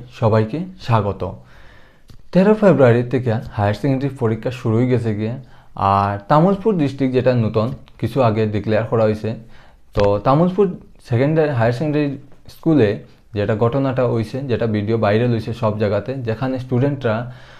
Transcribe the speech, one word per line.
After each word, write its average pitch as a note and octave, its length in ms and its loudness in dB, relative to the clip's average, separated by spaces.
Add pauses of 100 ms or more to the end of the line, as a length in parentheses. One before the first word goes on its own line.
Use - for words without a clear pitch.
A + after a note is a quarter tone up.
(120)
সবাইকে A2 460 0 (220)
স্বাগত। G2 520 -2 (1000)
তেরো F#3+ 220 6
ফেব্রুয়ারি C3 480 6
থেকে B2 300 -2
হায়ার G#2 420 -2
সেকেন্ডারি C3+ 440 -2
পরীক্ষা A2+ 320 -2
শুরু A#2+ 260 -2
হয়ে B2+ 120 2
গেছে A2+ 260 0
গিয়ে। G#2+ 180 -4 (420)
আর G2+ 440 0 (100)
তামুলপুর F#3+ 500 2
ডিস্ট্রিক্ট C3+ 360 -2
যেটা B2+ 200 2
নতুন, A2 380 0 (260)
কিছু B2+ 240 -2
আগে A2 240 2
ডিক্লেয়ার G#2+ 400 -2
করা A2+ 160 0
হয়েছে। G#2+ 320 0 (600)
তো G2+ 240 2
তামুলপুর F3+ 580 2 (320)
সেকেন্ডারি, D3 420 2
হায়ার A#2+ 220 2
সেকেন্ডারি D3 460 -2 (300)
স্কুলে B2+ 540 2 (320)
যেটা G#2 220 0
ঘটনাটা B2+ 500 0
হয়েছে, A#2+ 340 -2
যেটা A#2 260 -2
ভিডিও G#2+ 320 0
ভাইরাল A2 300 2
হয়েছে A2+ 260 -2
সব G#2+ 240 -2
জায়গাতে, G#2 360 -2
যেখানে C3 440 -4
স্টুডেন্টরা, B2 760 -2 (280)